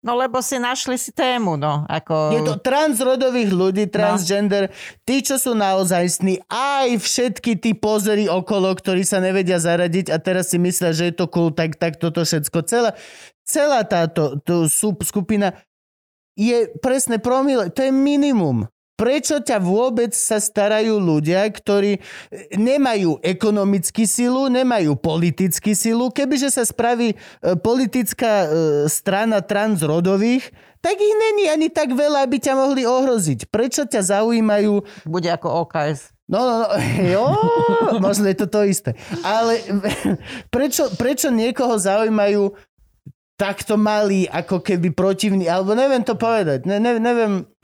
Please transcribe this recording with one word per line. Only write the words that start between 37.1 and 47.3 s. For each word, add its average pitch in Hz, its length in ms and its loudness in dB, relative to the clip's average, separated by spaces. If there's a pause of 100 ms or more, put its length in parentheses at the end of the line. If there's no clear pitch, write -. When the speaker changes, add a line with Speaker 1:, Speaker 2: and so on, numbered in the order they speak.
Speaker 2:
jo, 202 160 2 (720)
možno 196 280 2
je 190 100 2
to 208 100 -2
to 208 160 0
isté. 196 320 0 (260)
Ale 226 380 0 (460)
<laughs> 202 500 -6
prečo, 269 380 0
prečo 254 360 -2
niekoho 240 460 0
zaujímajú 208 800 2 (800)
takto 202 400 -4
malí, 208 520 2
ako 175 340 -4
keby 180 300 -2
protivní, 190 540 0
alebo 190 300 0
neviem 262 260 2
to 226 140 -2
povedať, 196 480 0
ne, 196 160 0
ne, 240 180 2
neviem. 226 380 0 (300)